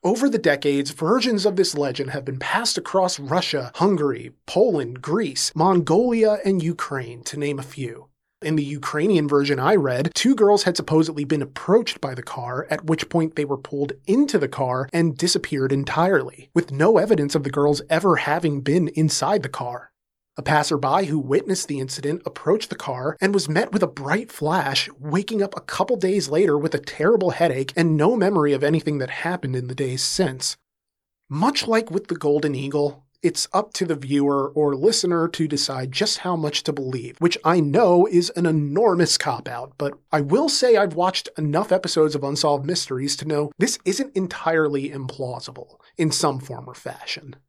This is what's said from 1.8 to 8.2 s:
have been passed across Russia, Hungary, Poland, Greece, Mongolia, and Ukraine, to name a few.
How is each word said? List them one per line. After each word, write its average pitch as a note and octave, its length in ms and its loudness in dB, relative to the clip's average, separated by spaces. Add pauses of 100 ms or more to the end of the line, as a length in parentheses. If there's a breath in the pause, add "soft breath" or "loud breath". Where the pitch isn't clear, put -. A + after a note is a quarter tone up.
have C3+ 140 -8
been C3 140 -6
passed G#3 400 -2
across F3+ 420 0
Russia, C#3+ 540 -2
Hungary, D3 580 0 (140)
Poland, C#3+ 560 0
Greece, D3+ 520 -2
Mongolia, G3+ 880 4
and F#3+ 200 0
Ukraine, C3 640 -6
to - 140 -10
name C#3+ 200 -4
a C3 40 -10
few. B2+ 460 -12 (320)